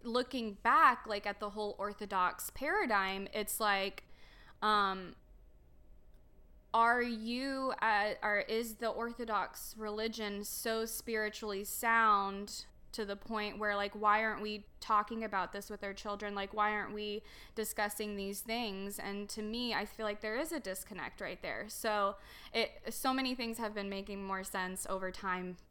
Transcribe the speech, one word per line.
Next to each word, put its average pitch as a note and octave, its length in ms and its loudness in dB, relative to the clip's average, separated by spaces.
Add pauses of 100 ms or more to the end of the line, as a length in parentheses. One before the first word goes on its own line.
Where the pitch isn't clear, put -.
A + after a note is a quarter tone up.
looking A#3 580 -2
back, C4 440 8
like, G#3 200 -2
at G3+ 140 -2
the G#3 100 -4
whole G#3 280 -4
Orthodox G3+ 720 0
paradigm, G#3 840 2
it's G#3 260 -2
like, G3 460 2 (560)
um, G3 560 4 (1600)
are A#3 260 8
you, B3 800 -2
uh, G#3+ 300 4 (120)
or G#3 180 2
is A3 340 -2
the A3+ 140 -2
Orthodox A3+ 920 -4
religion G#3+ 640 -4
so A3+ 400 -2
spiritually G#3+ 800 -4
sound G#3 1000 2 (260)
to A3 120 -4
the G3+ 120 -4
point G#3 420 -4
where, G#3 180 2
like, G3+ 160 0
why G#3+ 300 6
aren't A3 200 2
we G#3 220 -4 (160)
talking A3 440 4
about G3 280 0
this G3+ 180 -6
with G#3 140 -10
our G3 80 -4
children? G3+ 420 -4
Like, G3 200 -4
why G#3+ 180 4
aren't G#3 220 -2
we G#3 280 -4 (320)
discussing G#3 640 -2
these G3 240 -4
things? G3+ 580 -4
And G3+ 320 -4
to A3 120 -6
me, A#3 320 -2
I F#3+ 100 0
feel A3 200 -6
like G#3 160 -2
there A3 160 -2
is D#4 160 -2
a D4+ 80 -2
disconnect F#3 600 -8
right F3+ 220 -6
there. D3+ 260 -4
So G#3 480 2 (360)
it, A3+ 180 0 (200)
so C4 220 0
many C4 220 0
things A#3 240 -4
have G#3+ 160 -4
been G3+ 140 -4
making G3 360 -6
more F#3+ 200 -2
sense F#3 440 -2
over F#3 220 -2
time F3+ 460 -4 (140)